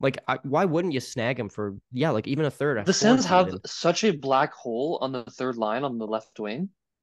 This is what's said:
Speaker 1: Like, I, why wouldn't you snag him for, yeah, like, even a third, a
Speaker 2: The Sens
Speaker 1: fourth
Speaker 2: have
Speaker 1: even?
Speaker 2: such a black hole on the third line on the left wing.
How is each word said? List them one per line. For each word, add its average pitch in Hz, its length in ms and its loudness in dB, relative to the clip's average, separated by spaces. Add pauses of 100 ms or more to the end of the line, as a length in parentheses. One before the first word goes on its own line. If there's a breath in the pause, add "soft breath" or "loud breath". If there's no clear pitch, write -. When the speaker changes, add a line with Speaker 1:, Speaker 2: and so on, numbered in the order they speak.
Speaker 1:
Like, 135 180 0 (100)
I, 131 140 0
why 147 240 2
wouldn't 170 260 0
you 131 80 -2
snag 120 400 -4
him 104 80 -4
for, 101 280 -6 (160)
yeah, 135 180 0
like, 107 160 0
even 143 180 0
a 143 60 0
third, 143 280 -2
a 101 60 -4
Speaker 2:
The 190 80 2
Sens 233 320 6
Speaker 1:
fourth - 60 -4
Speaker 2:
have 185 180 6
Speaker 1:
even? 185 160 -8
Speaker 2:
such - 400 0
a 220 60 6
black 135 420 2
hole 131 480 -4
on 131 120 -2
the 123 120 -6
third 123 320 -6
line 110 280 0
on 127 140 -4
the 110 80 -6
left 107 320 -6
wing. 117 320 -6 (320)